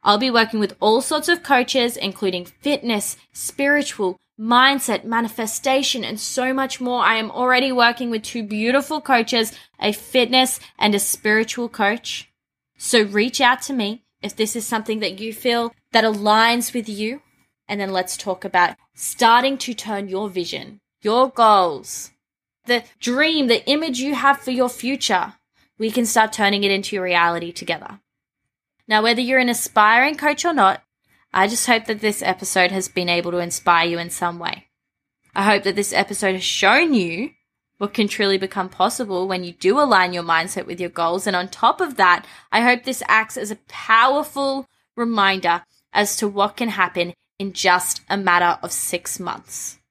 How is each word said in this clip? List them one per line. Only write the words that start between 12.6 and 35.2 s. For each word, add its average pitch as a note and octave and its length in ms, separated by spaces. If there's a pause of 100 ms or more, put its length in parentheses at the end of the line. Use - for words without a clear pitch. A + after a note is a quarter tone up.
So - 240
reach G#3+ 400
out B3+ 220
to C#4+ 100
me A3 300 (180)
if G3+ 140
this A3 200
is A3+ 100
something A3 340
that F#3+ 200
you A3 140
feel A#3 400 (180)
that A3+ 140
aligns A3 680
with A3+ 140
you. A3 340 (460)
And G3+ 140
then F#3+ 100
let's F#3 240
talk F#3 300
about F3+ 320 (180)
starting B3 640
to B3+ 160
turn G3+ 340
your F#3+ 220
vision, E3+ 500 (220)
your A#3+ 280
goals, G3+ 840 (540)
the A#3+ 180 (160)
dream, C#4+ 480
the A#3 200
image D4 320
you C#4 160
have C4+ 240
for - 120
your B3 180
future. A#3 640 (440)
We A3 140
can A#3 140
start A3 260
turning G3+ 320
it G3 80
into G3 240
your F#3 80
reality E3+ 480
together. E3+ 480 (880)
Now, G#3+ 160
whether A#3 180
you're B3+ 160
an B3+ 120
aspiring A#3 680
coach D4 300
or E4+ 80
not, G3 280 (500)
I F#3+ 160
just A3+ 200
hope A3+ 180
that G#3+ 140
this G#3 240
episode F#3 480
has F#3+ 160
been F3+ 200
able F3 220
to F3 80
inspire F3 500
you E3+ 120
in E3+ 100
some F3 300
way. - 260 (720)